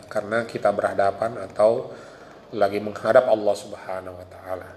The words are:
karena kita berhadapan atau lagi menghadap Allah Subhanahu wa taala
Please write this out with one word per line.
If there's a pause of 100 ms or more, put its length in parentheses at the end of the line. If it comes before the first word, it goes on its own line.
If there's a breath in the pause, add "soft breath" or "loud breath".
karena
kita
berhadapan (160)
atau (640 loud breath)
lagi
menghadap
Allah
Subhanahu
wa
taala